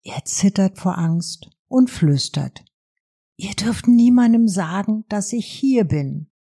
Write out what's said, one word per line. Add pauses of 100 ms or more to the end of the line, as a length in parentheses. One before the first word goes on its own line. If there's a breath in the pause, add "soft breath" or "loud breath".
Er
zittert
vor
Angst (160)
und
flüstert, (720)
„Ihr
dürft
niemandem
sagen,
dass
ich
hier
bin.“ (120)